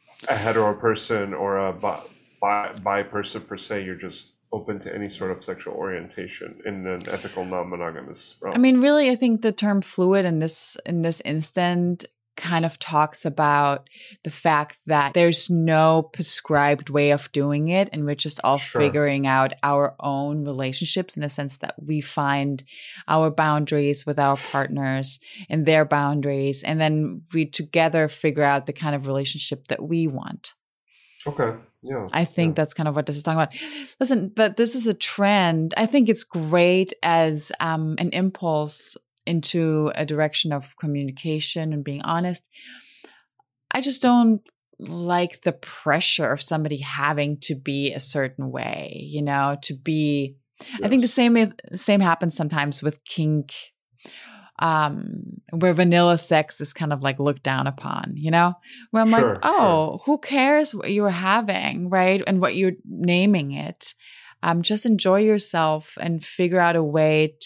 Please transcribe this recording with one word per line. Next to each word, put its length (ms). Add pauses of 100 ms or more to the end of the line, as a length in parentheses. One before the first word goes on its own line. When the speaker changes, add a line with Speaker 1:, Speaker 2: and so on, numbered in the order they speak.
(280)
Speaker 1:
a 80
hetero 380
person 580
or 240
a 160
bi-, 280 (420)
bi-, 300 (120)
bi 180
person 380
per 160
se. 300
You're 80
just 380 (200)
open 260
to 160
any 140
sort 220
of 120
sexual 300
orientation 960
in 200
an 220
ethical 380
non-monogamous 960
realm. 120
Speaker 2:
I 40
mean, 240
really, 260
I 80
think 240
the 100
term 300
fluid 460
in 140
this, 440
in 160
this 240
instant 800 (320)
kind 280
of 140
talks 480
about 640 (360)
the 60
fact 560
that 280
there's 360
no 520 (120)
prescribed 760
way 220
of 200
doing 360
it, 260
and 100
we're 100
just 300
all 140
Speaker 1:
Sure. 220
Speaker 2:
figuring 460
out 260 (100)
our 380
own 440
relationships 720
in 60
the 80
sense 280
that 240
we 200
find 600 (460)
our 220
boundaries 720
with 140
our 180 (140)
partners 680 (300)
and 160
their 220
boundaries, 760
and 160
then 440 (100)
we 140
together 640
figure 360
out 220
the 80
kind 200
of 120
relationship 600
that 140
we 240
want. 460 (760)
Speaker 1:
Okay. 280 (300)
Yeah. 280
Speaker 2:
I 120
think 280
Speaker 1:
Yeah. 100
Speaker 2:
that's 120
kind 140
of 80
what 100
this 100
is 80
talking 160
about. 140 (460)
Listen, 360
that 200
this 180
is 120
a 80
trend. 840
I 80
think 240
it's 160
great 800
as, 580
um, 380
an 120
impulse 840 (280)
into 720
a 100
direction 480
of 260
communication 960
and 120
being 180
honest. 460 (1200)
I 80
just 220
don't 460 (320)
like 600
the 100
pressure 800
of 100
somebody 360
having 640
to 120
be 380
a 80
certain 500
way, 500
you 220
know, 400
to 120
be, 640 (460)
I 60
think 140
the 40
Speaker 1:
Yes. 80
Speaker 2:
same, 380 (240)
same 240
happens 360
sometimes 460
with 220
kink, 480 (1080)
um, 800 (120)
where 240
vanilla 440
sex 420
is 120
kind 200
of, 100
like, 160
looked 240
down 240
upon, 500
you 140
know, 240 (360)
where 120
I'm 80
Speaker 1:
Sure, 240
Speaker 2:
like, 80
"Oh, 160
Speaker 1:
sure. 460
Speaker 2:
who 140
cares 560
what 180
you're 180
having, 800
right? 380
And 140
what 140
you're 180 (120)
naming 680
it." 420 (500)
Um, 180
just 220
enjoy 380
yourself 800
and 240
figure 360
out 160
a 60
way 640